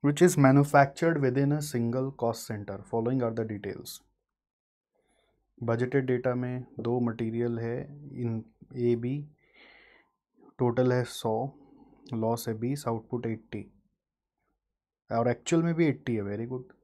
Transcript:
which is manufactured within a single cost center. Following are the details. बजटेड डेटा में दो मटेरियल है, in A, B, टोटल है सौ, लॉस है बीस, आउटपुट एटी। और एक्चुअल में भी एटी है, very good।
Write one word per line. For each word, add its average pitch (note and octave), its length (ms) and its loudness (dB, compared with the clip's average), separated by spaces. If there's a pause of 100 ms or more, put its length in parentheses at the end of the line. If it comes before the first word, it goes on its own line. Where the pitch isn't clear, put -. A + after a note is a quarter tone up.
which C#3+ 160 4
is F3+ 160 6
manufactured C#3+ 840 6
within C#3 300 2
a D3+ 100 0
single B2+ 480 -2
cost A#2 340 -2
center. G2+ 400 -8
Following A#2+ 380 0
are A#2 80 0
the A2+ 140 -4
details. G#2 480 -8 (1700)
बजटेड B2 480 0
डेटा B2 280 0
में B2 320 -6 (140)
दो A#2 200 -2
मटेरियल A#2 580 -2
है, A#2 180 -6 (400)
in A#2 240 -4 (340)
A, A#2+ 300 2
B, B2 80 -4 (1500)
टोटल B2 340 2
है B2 120 0
सौ, A2+ 300 -4 (800)
लॉस A2+ 340 -2
है A2+ 100 -4
बीस, B2+ 300 -4
आउटपुट A#2 380 -6
एटी। A2 380 -8 (1500)
और A#2 180 0
एक्चुअल E3 340 0
में E3+ 120 0
भी E3 120 2
एटी B2+ 300 -2
है, G#2 60 -4
very G#2 280 -6
good। B2+ 220 -10 (120)